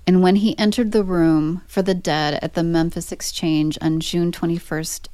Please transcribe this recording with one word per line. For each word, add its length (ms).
and 160
when 140
he 240
entered 320
the 120
room 640
for 160
the 140
dead 460
at 140
the 80
Memphis 500
Exchange 680
on 200
June 320
twenty-first, 800